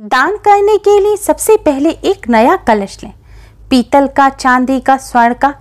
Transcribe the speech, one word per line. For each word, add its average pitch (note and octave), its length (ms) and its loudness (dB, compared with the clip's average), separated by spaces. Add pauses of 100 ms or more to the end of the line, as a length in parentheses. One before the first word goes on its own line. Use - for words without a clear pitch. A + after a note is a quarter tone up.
दान C4 380 -2
करने G4+ 400 2
के G4+ 220 2
लिए G#4 160 -2
सबसे F#4 420 0
पहले C#4+ 320 -2
एक - 380 -6
नया A#3+ 300 2
कलश G#3 440 -2
लें। G#3 100 -16 (580)
पीतल C4+ 380 2
का, C#4 200 0
चांदी B3+ 520 -2
का, C4+ 180 0
स्वर्ण A#3+ 360 0
का, C4+ 160 -2 (100)